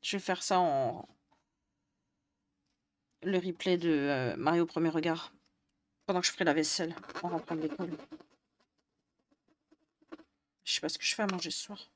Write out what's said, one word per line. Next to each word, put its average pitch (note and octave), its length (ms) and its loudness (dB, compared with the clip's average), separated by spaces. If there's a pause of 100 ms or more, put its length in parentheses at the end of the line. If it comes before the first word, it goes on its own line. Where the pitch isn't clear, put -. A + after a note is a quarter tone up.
Je - 120 -2
vais F#3+ 60 -2
faire F#3 220 -2
ça F#3 160 4
en, C3+ 500 2 (2250)
le F#3 160 2
replay F3+ 360 0
de, F3 140 2
euh, C#3 460 4
Mario E3+ 300 4
au - 20 -6
premier E3 220 2
regard. E3 440 -2 (720)
Pendant F3+ 160 0
que F3 60 0
je - 60 0
ferai F#3 120 0
la D#3 80 4
vaisselle, D#3+ 420 0 (280)
en F3+ 60 -2
rentrant E3 260 -4
de D#3 60 -4
l'école. D#3+ 280 -4 (2750)
Je - 120 -2
sais - 40 0
pas D3+ 100 -4
ce - 100 -8
que - 60 -6
je - 100 0
fais A3 80 0
à - 20 2
manger F3+ 240 -4
ce - 140 -6
soir. - 320 -14